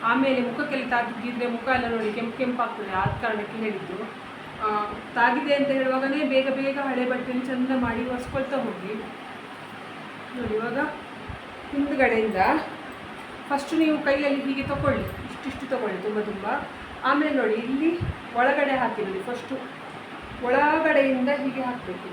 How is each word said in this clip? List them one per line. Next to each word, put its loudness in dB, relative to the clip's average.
ಆಮೇಲೆ 4
ಮುಖಕ್ಕೆಲ್ಲ -2
ತಾಗಿದ್ರೆ 0
ಮುಖ -4
ಎಲ್ಲ 0
ನೋಡಿ 0
ಕೆಂಪು -4
ಕೆಂಪಾಗ್ತದೆ, -2
ಆದ 2
ಕಾರಣಕ್ಕೆ -2
ಹೇಳಿದ್ದು. -4
ಆ, 2
ತಾಗಿದೆ 4
ಅಂತ 2
ಹೇಳುವಾಗನೇ 2
ಬೇಗ 6
ಬೇಗ 0
ಹಳೆ 0
ಬಟ್ಟೆಯನ್ನು -2
ಚಂದ 0
ಮಾಡಿ 0
ಒರೆಸ್ಕೊಳ್ತಾ -2
ಹೋಗಿ. -6
ನೋಡಿ, -2
ಇವಾಗ -2
ಹಿಂದ್ಗಡೆಯಿಂದ 2
ಫಸ್ಟು 0
ನೀವು 6
ಕೈಯಲ್ಲಿ 4
ಹೀಗೆ 0
ತಗೊಳ್ಳಿ, 2
ಇಷ್ಟಿಷ್ಟು -8
ತಗೊಳ್ಳಿ, 0
ತುಂಬ 0
ತುಂಬ. -6
ಆಮೇಲೆ 4
ನೋಡಿ, 4
ಇಲ್ಲಿ 2
ಒಳಗಡೆ 4
ಹಾಕಿ 0
ನೋಡಿ, -4
ಫಸ್ಟು -6
ಒಳಗಡೆಯಿಂದ 6
ಹೀಗೆ -2
ಹಾಕಬೇಕು. -8